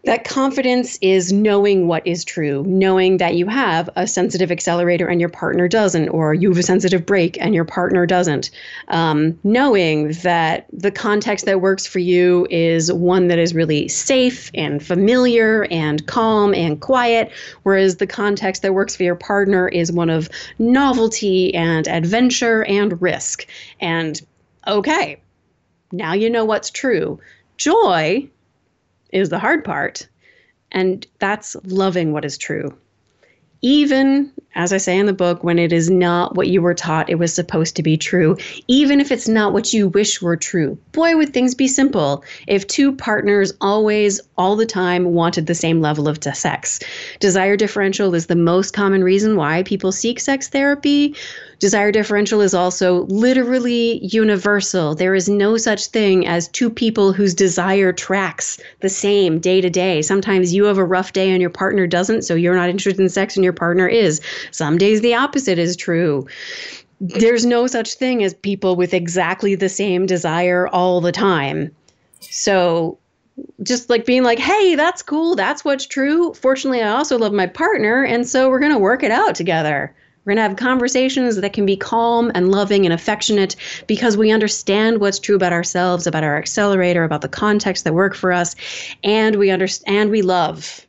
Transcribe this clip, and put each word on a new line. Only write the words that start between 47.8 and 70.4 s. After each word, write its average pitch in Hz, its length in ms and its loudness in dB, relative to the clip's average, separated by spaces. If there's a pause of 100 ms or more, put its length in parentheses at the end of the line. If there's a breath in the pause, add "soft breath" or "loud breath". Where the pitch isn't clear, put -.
is 165 120 -2
the 170 100 0
most 175 360 2
common 196 300 2
reason 196 340 2
why 160 260 0
people 190 300 -2
seek 240 280 -4
sex 269 280 -4
therapy. 285 680 0 (440 loud breath)
Desire 208 320 2
differential 208 520 2
is 190 100 2
also 180 540 0
literally 240 1000 0
universal. 196 880 0
There 185 200 0
is 185 120 0
no 202 300 2
such 226 300 -2
thing 196 400 2
as 170 220 -2
two 240 200 -2
people 220 460 2
whose 190 200 2
desire 190 600 2
tracks - 640 -6 (220 loud breath)
the 190 100 -2
same 190 480 2
day 180 240 2
to 180 80 0
day. 180 320 0
Sometimes 190 500 0
you 196 120 2
have 208 120 2
a 190 80 2
rough 185 300 -2
day 190 160 2
and 185 100 2
your 175 80 0
partner 190 380 -2
doesn't, 190 360 0
so 175 120 -4
you're 175 200 2
not 180 140 2
interested 190 320 -2
in 190 80 4
sex 196 280 -2
and 190 80 2
your 180 100 2
partner 175 340 0
is. 185 320 2 (300 loud breath)
Some 160 260 -2
days 208 240 4
the 233 140 2
opposite 254 440 0
is 175 180 -2
true. 165 500 -2 (720 loud breath)
There's 226 460 2
no 240 200 2
such 233 280 -4
thing 254 280 -2
as 185 120 0
people 190 420 -2
with 180 160 0
exactly 180 640 0
the 185 160 -2
same 190 340 -2
desire 180 640 0